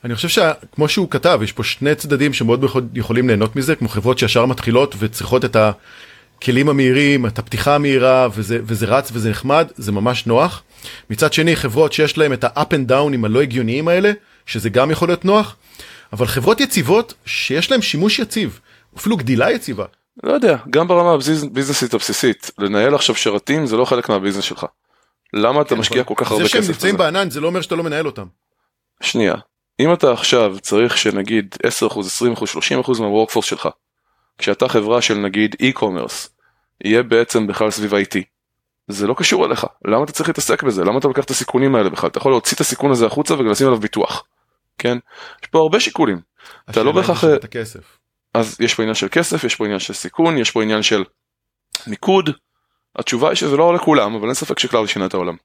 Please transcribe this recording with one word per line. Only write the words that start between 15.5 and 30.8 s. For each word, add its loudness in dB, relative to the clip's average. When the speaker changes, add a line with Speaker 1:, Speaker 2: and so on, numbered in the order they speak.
Speaker 1:
אבל 0
חברות 0
יציבות 0
שיש -2
להם 2
שימוש 0
יציב, -6
אפילו -2
גדילה 0
יציבה. -6
Speaker 2:
לא 0
יודע, 4
גם 2
ברמה 4
הביז-, 0
הביזנסית -2
הבסיסית, -2
לנהל 2
עכשיו 2
שרתים -2
זה 0
לא 4
חלק -2
מהביזנס 0
שלך. -8
למה 2
אתה -2
Speaker 1:
כן, 2
Speaker 2:
משקיע -2
Speaker 1:
אבל -4
Speaker 2:
כל -6
כך -2
הרבה 0
Speaker 1:
זה 0
שהם 0
Speaker 2:
כסף -2
Speaker 1:
נמצאים -2
Speaker 2:
בזה? 0
Speaker 1:
בענן, -2
זה -8
לא -2
אומר -2
שאתה -6
לא -4
מנהל -4
אותם. -8
Speaker 2:
שנייה, 0
אם 4
אתה 4
עכשיו 2
צריך 2